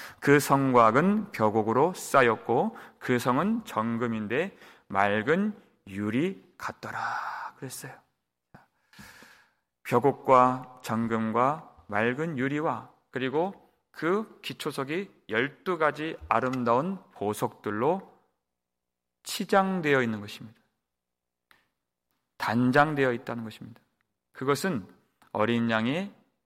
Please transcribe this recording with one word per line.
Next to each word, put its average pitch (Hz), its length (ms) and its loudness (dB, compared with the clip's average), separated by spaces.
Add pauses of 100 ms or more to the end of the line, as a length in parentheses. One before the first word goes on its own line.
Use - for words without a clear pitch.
(220)
"그 143 180 6
성곽은 139 920 4
벽옥으로 113 600 2
쌓였고 127 840 2 (220)
그 123 200 0
성은 170 460 0
정금인데 117 920 -4 (300)
맑은 110 720 0 (280)
유리 107 720 -4
같더라." - 1000 -10
그랬어요. 135 360 -14 (1900)
벽옥과 127 1000 4
정금과 113 1040 -2
맑은 127 500 -2
유리와 139 520 -4 (220)
그리고 143 420 -2 (380)
그 196 500 -4
기초석이 151 880 -8
열두 143 480 -2
가지 156 380 -2 (140)
아름다운 127 680 0 (140)
보석들로 110 1000 -4 (1120)
치장되어 185 760 2
있는 110 200 -2
것입니다. 110 380 -16 (1800)
단장되어 131 760 2
있다는 120 300 -8
것입니다. 113 360 -16 (520)
그것은 139 560 -2 (440)
어린 117 380 0
양의 131 440 -2 (320)